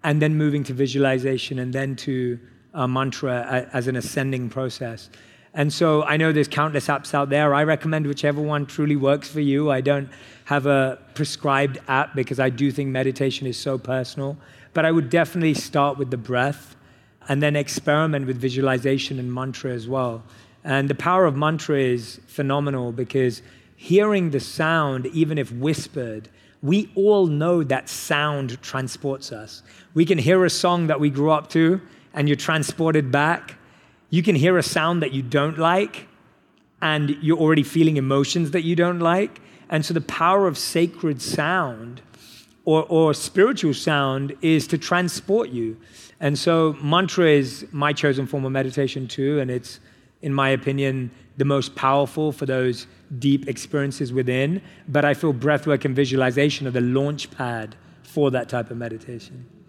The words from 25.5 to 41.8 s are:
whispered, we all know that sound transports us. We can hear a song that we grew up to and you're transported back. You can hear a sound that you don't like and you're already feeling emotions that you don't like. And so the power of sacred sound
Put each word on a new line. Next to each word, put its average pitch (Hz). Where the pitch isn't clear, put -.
whispered, 120
we 202
all 196
know 160
that 131
sound 143
transports 135
us. 107
We 165
can 170
hear 180
a 165
song 175
that 147
we 147
grew 143
up 151
to 165
and 147
you're 147
transported 156
back. 147
You 170
can 180
hear 175
a 170
sound 165
that 135
you 135
don't 147
like 180
and 151
you're 160
already 156
feeling 160
emotions 139
that 175
you 170
don't 175
like. 175
And 156
so 175
the 165
power 185
of 143
sacred 165
sound 127